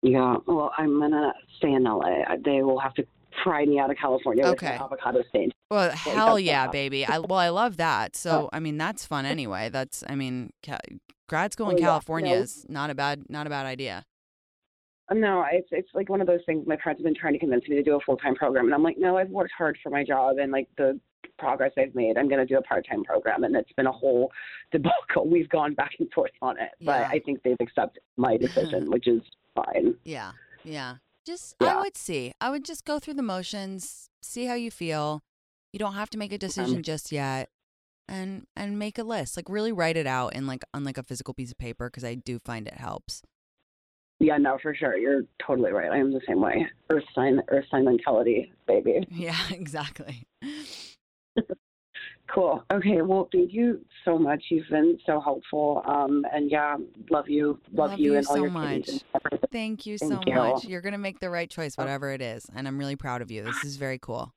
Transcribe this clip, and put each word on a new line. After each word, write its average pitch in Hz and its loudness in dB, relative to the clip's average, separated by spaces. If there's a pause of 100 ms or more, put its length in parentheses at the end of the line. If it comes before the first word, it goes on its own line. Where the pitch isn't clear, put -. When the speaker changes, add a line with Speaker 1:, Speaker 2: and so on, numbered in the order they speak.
Speaker 1:
Yeah, 127 6
well, 156 2
I'm 147 2
gonna 147 2 (240)
stay 151 2
in 131 6
L 104 2
A. 82 2
I, - -2
they 139 2
will 131 4
have 135 -4
to 139 -2 (380)
pry 151 2
me 143 4
out 139 2
of 139 -2
California 131 2
with 180 6
Speaker 2:
Okay. 170 -4
Speaker 1:
my 135 -6
avocado 127 -2
stain. 104 -2 (180)
Speaker 2:
Well, 196 4
Speaker 1:
Like, 147 -4
Speaker 2:
hell 220 4
Speaker 1:
that's 196 2
Speaker 2:
yeah, 147 4
Speaker 1:
not - -4
Speaker 2:
baby. 139 -2
I, 143 0
well, 175 0
I 175 6
love 196 0
that. 139 0
So, 156 0
Speaker 1:
Yeah. - -8
Speaker 2:
I - -4
mean, 151 -4
that's 170 -6
fun 139 -4
anyway. 113 -4
That's, 131 -6
I 139 -6
mean, 127 -6 (120)
ca-, 147 -10 (480)
grad 175 -2
school 214 -4
in 180 2
Speaker 1:
Oh, 175 6
yeah. 165 4
Speaker 2:
California 160 0
Speaker 1:
No. 185 2
Speaker 2:
is - -8
not 147 -4
a 135 -6
bad, 143 -2
not 151 -8
a 151 -6
bad 143 -4
idea. 123 -8 (1040)
Speaker 1:
No, 196 2
it's, 170 2
it's, 180 -2
like, 196 -2
one 196 2
of 180 2
those 175 4
things. 156 -2
My 156 0
parents 151 -4
have - -8
been 160 4
trying 151 0
to - 0
convince 127 2
me 147 2
to 143 4
do 147 6
a 143 4
full-time 135 0
program, 131 2
and 127 6
I'm 147 4
like, 165 2
"No, 185 4
I've 190 2
worked 185 -2
hard 156 0
for 147 -8
my 143 0
job 131 4
and, 139 0
like, 135 0 (100)
the 139 2 (380)
progress 135 0
I've 131 2
made. 113 2
I'm 139 2
gonna 135 4
do 131 2
a 131 4
part-time 104 -2
program," - 2
and 117 2
it's 110 0
been 135 2
a 131 4
whole 127 2 (200)
<laughs> - -16
debacle. 156 2
We've 160 4
gone 147 2
back 139 -2
and 165 -2
forth 139 0 (100)
on 127 -2
it, - -6
but 143 2
Speaker 2:
Yeah. 113 0
Speaker 1:
I 151 2
think 139 -4
they've 127 2
accepted - -2 (160)
my 123 4
Speaker 2:
<laughs> - 0
Speaker 1:
decision, 76 -2
which 120 2
is 117 4 (320)
fine. - 0 (100)
Speaker 2:
Yeah, 117 -10 (320)
yeah. 139 -10 (300)
Just, - -14
Speaker 1:
Yeah. 381 4
Speaker 2:
I 381 0
would 392 -4
see. 131 -6
I 240 -2
would 285 -4
just - -12
go 294 -2
through 302 -10
the 269 -2
motions, 190 -8 (120)
see - -8
how 247 -4
you 240 -4
feel. 151 -4 (520)
You 196 -12
don't 202 -4
have 208 -6
to 220 -10
make 202 -6
a 208 -6
Speaker 1:
Okay. 202 -8
Speaker 2:
decision 180 -2
just 156 -6
yet, 135 -4 (580)
and, 190 -10 (100)
and 202 -6
make 208 -6
a 226 -4
list. 214 -4
Like, 175 -12
really 214 -2
write 165 2
it 156 0
out 127 0
in, 135 -4
like, 131 -6 (100)
on, 139 -6
like, 135 -6
a 127 -10
physical 127 -10
piece 127 -10
of 120 -18
paper, 120 -8
'cause 123 -14
I 120 -6
do 123 -8
find 113 -10
it - -14
helps. - -10 (960)
Speaker 1:
Yeah, 151 6
no, 143 4
for 151 -4
sure. 139 0
You're 131 2 (220)
totally 123 2
right. 85 0
I 110 2
am 139 2
the 131 -2
same - 2
way. - 2 (220)
Earth 151 -2 (120)
sign, 131 4
earth 139 2
sign 135 2
mentality, 117 2 (140)
baby. 170 4
Speaker 2:
<laughs> - -18
Yeah, 170 -6 (140)
exactly. 147 -10 (2000)
Speaker 1:
Cool. 170 0 (100)
Okay. 190 4
Well, 190 0
thank 180 4
you 233 0 (180)
so 170 2
much. 151 2
You've 160 0
been 156 4
so 151 2
helpful. 147 0
Um, 143 2
and 147 0
yeah, 147 2 (360)
love 151 2
you, 147 2 (120)
love 147 2
Speaker 2:
Love - -8
Speaker 1:
you 143 4
Speaker 2:
you 143 6
Speaker 1:
and 139 2
all 143 2
Speaker 2:
so 143 2
Speaker 1:
your 147 0
Speaker 2:
much. 156 -4
Speaker 1:
kitties - -8 (100)
and - 0
everything. - -2
Speaker 2:
Thank 220 -6
you 208 -8
Speaker 1:
Thank 156 -2
Speaker 2:
so - -4
Speaker 1:
you. - 2
Speaker 2:
much. 127 2
You're 185 -8
gonna 202 -6
make 196 -8
the 185 -6
right 170 -4
choice, 156 -8
Speaker 1:
Oh. - -4
Speaker 2:
whatever 139 -4
it 135 -6
is. 117 -8
And 131 -8
I'm 135 -6
really 139 -4
proud 123 -6
of 104 -10
you. 107 -10
This 113 -6
is 143 -8
very 131 -6
cool. 120 -8